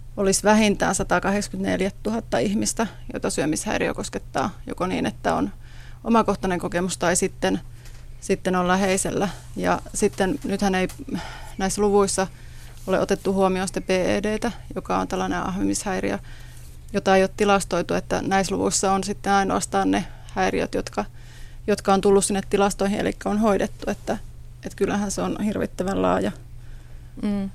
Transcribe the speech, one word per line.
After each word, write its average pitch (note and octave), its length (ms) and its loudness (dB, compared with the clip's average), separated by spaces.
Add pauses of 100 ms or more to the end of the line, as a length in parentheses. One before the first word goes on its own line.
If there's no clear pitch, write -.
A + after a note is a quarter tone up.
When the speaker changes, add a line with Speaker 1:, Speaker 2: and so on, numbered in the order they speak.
(180)
Speaker 1:
olisi G3 260 2
vähintään G#3 520 6
satakahdeksankymmentäneljätuhatta G3 1400 0
ihmistä, G#3 500 0 (260)
jota - 160 -2
syömishäiriö C#4 640 0
koskettaa - 560 -4 (180)
joko - 200 -4
niin, F3+ 180 -2
että - 300 0
on F#3+ 160 0 (520)
omakohtainen G3+ 560 2
kokemus E3+ 380 -2
tai F3 180 2
sitten, F#3+ 440 0 (640)
sitten F#3 340 0
on F3+ 120 2
läheisellä. F#3+ 600 2 (260)
Ja F3+ 260 0 (120)
sitten G3 500 2
nythän F#3+ 320 2
ei F#3 120 2 (680)
näissä F#3+ 240 0
luvuissa G3 460 4 (600)
ole F#3+ 120 2
otettu F#3+ 340 0
huomioon F#3+ 340 2
sitä F3+ 140 -4
P - 80 -4
E F#3+ 340 2
D:tä, G#3+ 280 0 (240)
joka F#3 220 -2
on F#3 100 0
tällainen F#3 320 -2
ahmimishäiriö, G3 800 -2 (760)
jota G3 220 4
ei F#3+ 80 8
ole F#3+ 140 2
tilastoitu, G3 560 2
että F3+ 280 0
näissä F#3+ 340 2
luvuissa F#3+ 360 2
on F#3+ 120 2
sitten G3+ 300 -2
ainoastaan F#3+ 580 2
ne G3+ 140 2 (280)
häiriöt, F#3 400 0
jotka, G3 320 -2 (640)
jotka G3+ 260 4
on G3 80 4
tullut G3 240 6
sinne G3 240 0
tilastoihin, G3+ 500 2
eli - 140 0 (120)
on G3+ 140 0
hoidettu, G3+ 500 2
että, A3 280 -4 (480)
että F#3 100 -10
kyllähän G3+ 360 0
se F3+ 100 -2
on - 200 -2
hirvittävän F#3+ 600 0
laaja. F#3+ 300 2 (920)
Speaker 2:
Mm. G3+ 340 0